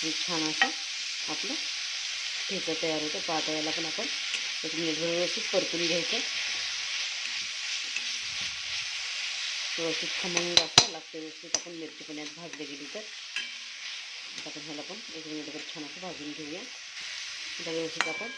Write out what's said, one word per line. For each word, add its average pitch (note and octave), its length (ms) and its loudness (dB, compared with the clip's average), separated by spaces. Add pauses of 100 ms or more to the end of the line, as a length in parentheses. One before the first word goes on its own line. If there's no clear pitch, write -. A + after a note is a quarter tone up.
आणि D#3+ 80 0
छान D#3+ 320 2
असं D#3 260 6 (600)
आपलं G3 240 0 (960)
ठेचा E3+ 320 2
तयार D#3 200 4
होतं. D3+ 180 0
पाहता D#3 320 2
याला D#3 200 2
पण E3 140 0
आपण F3+ 200 -2 (600)
एक D#3+ 100 -2
मिनिटभर D#3+ 320 2
व्यवस्थित F3 360 2 (100)
परतून E3+ 340 4
घ्यायचं. E3+ 300 4 (3500)
व्यवस्थित E3 320 2 (120)
खमंग F3 380 6
असं - 320 8
लागतं, D#3+ 280 -6
व्यवस्थित D#3 360 -6
आपण - 160 0
मिरची D#3+ 320 -8
पण D3+ 140 -8
यात D3+ 200 -8
भाजली D#3 280 -8
गेली C#3+ 280 -8
तर. G#3 60 -6
आता - 1500 -8
आपण D3+ 160 -8
ह्याला D3+ 160 -6
पण F3+ 140 -8 (200)
एक D#3+ 120 -8
मिनिटभर D3+ 320 -6 (140)
छान D#3+ 100 -8
असं D3 180 -10
भाजून D3+ 300 -6
घेऊया. D3+ 300 -6
आता - 1120 -6
व्यवस्थित D#3+ 360 2
आपण D#3+ 300 -2